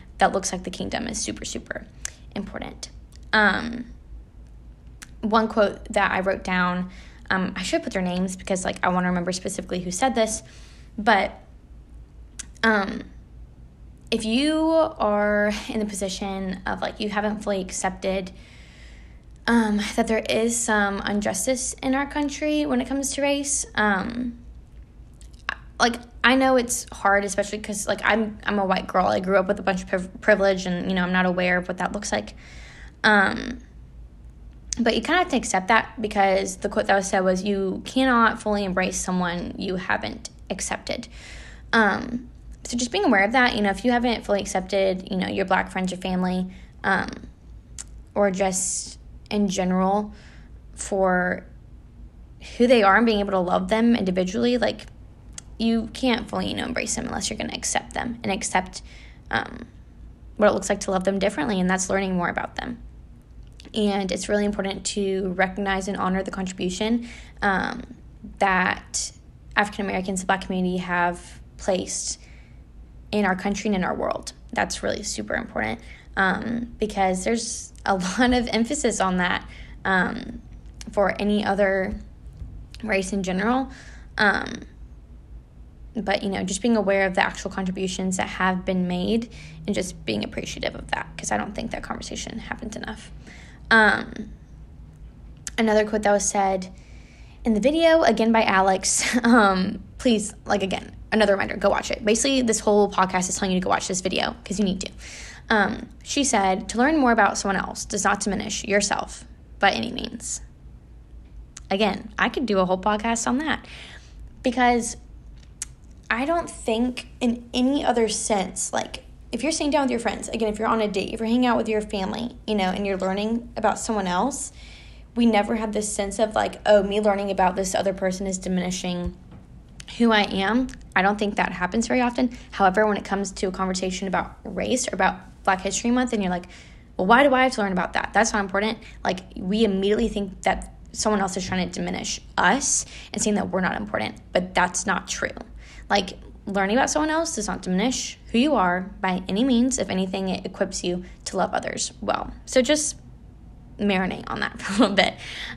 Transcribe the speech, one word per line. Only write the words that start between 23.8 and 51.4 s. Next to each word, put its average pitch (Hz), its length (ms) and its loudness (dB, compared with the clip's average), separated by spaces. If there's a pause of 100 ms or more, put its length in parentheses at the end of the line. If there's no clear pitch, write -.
like, 240 160 4 (280)
I 240 120 6
know 262 200 6
it's 240 360 0
hard, 202 340 2
especially 202 320 -2
'cause, 214 300 -6
like, 196 160 -2
I'm, 214 420 2
I'm 208 140 0
a 196 60 2
white 185 200 0
girl. 185 220 2
I 208 120 2
grew 190 180 2
up 190 100 4
with 190 120 0
a - 40 -10
bunch 185 180 0
of - 80 -12
priv-, 185 320 -4
privilege 196 460 4
and, 175 200 -2
you 190 80 0
know, 185 60 2
I'm 180 100 0
not 185 140 4
aware 180 320 2
of 180 100 -2
what 180 120 -6
that 180 140 -2
looks 208 180 -6
like. 214 240 -4 (680)
Um, 208 540 4 (1200)
but 233 160 2
you 233 60 0
kinda 302 160 0
have 359 120 2
to 277 80 0
accept 190 320 -2
that - 300 2
because 196 580 2
the 208 120 -4
quote 208 160 0
that 202 100 4
was 190 120 0
said 190 140 2
was, 185 220 2
"You 196 420 0
cannot 233 540 4
fully 208 240 0
embrace 185 340 0
someone 175 600 -2
you 190 200 -4
haven't 208 520 -4 (220)
accepted." - 560 -6 (640)
Um, 226 560 2 (360)
so 247 120 -4
just 247 140 -2
being 392 140 0
aware 208 180 6
of 208 80 2
that, 247 240 4
you 208 80 0
know, 202 80 4
if 196 120 -4
you 247 80 4
haven't 240 340 0
fully 202 160 0
accepted, 190 680 0
you 190 80 -2
know, 185 100 0
your 202 180 -2
Black 185 260 0
friends, 190 180 -2
your 180 100 -6
family, 185 540 -2 (300)
um, - 260 0 (1040)
or 202 160 4
just 190 680 -2 (340)
in 208 160 2
general 190 640 2 (640)
for 185 720 0 (1120)